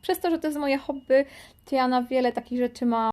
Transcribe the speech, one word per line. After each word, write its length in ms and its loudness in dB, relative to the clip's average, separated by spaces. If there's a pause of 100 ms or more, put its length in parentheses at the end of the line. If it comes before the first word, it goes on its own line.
przez 180 -2
to, 100 0
że 80 0
to 80 -4
jest 120 -4
moje 200 0
hobby, 460 0 (400)
to 120 -4
ja 120 2
na 140 2
wiele 300 0
takich 260 -6
rzeczy 280 -2
mam 260 2